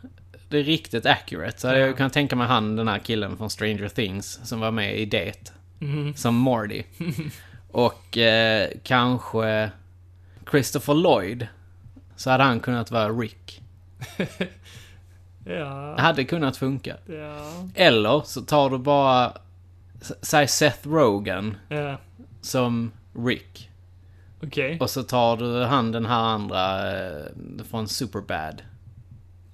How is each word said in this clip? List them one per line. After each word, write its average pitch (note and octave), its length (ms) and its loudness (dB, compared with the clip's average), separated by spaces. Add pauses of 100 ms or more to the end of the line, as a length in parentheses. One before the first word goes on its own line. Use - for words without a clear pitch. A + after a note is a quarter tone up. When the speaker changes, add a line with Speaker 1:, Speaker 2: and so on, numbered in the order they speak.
(480)
Speaker 1:
det D3 140 2
riktigt C#3 440 -2
accurate, - 540 0
så - 80 -4
hade C3 120 4
jag C3+ 80 4
Speaker 2:
Ja. C3+ 40 -2
Speaker 1:
kunnat C3 200 0
tänka C#3+ 240 0
mig B2 100 2
han, A2 300 2
den A2+ 120 0
här G2+ 100 0
killen G2+ 380 -4
från G#2 140 -8
Stranger G#2 380 -4
Things G2 600 -4
som A2+ 120 -6
var A2 100 0
med G#2 280 -2
i A2 60 -2
Det. G#2 480 -4 (260)
Speaker 2:
Mhm. D3 360 -6
Speaker 1:
Som A#2 200 0
Morty. A2+ 480 0 (160)
Speaker 2:
<laughs> - 720 -10
Speaker 1:
Och, - 480 -2
eh, A2 520 4 (120)
kanske A2+ 880 0 (800)
Christopher C#3+ 440 0
Lloyd. A#2+ 520 2 (720)
Så - 140 -2
hade C3 140 6
han A#2+ 160 4
kunnat A#2+ 300 -4
vara A2 180 2
Rick. A2 520 -6 (560)
Speaker 2:
<laughs> - 240 -6 (1080)
Ja. D3 500 -8
Speaker 1:
Det C3 60 -2
hade D3 220 2
kunnat D3 320 -2
funka. C3+ 400 -6 (100)
Speaker 2:
Ja. D3+ 460 -12 (220)
Speaker 1:
Eller C3+ 500 6
så - 180 -8
tar C#3+ 280 4
du C3+ 80 -2
bara, C3 540 4 (680)
s-, - 120 -12 (100)
säg D3 260 4
Seth - 400 0
Rogen G2+ 680 2 (120)
Speaker 2:
Ja. D3 280 -6 (440)
Speaker 1:
som A#2 520 -2 (340)
Rick. - 440 -6 (720)
Speaker 2:
Okej. C#3+ 380 -4
Speaker 1:
Och A#2+ 100 0
så C3+ 120 -4
tar A#2 340 2
du A#2+ 280 -2
han, A#2 280 2
den A2+ 140 -2
här A#2 160 2
andra, G2 720 -2 (140)
eh, D2+ 160 -10 (480)
från A2 180 -6
Superbad. F#2+ 760 -8 (920)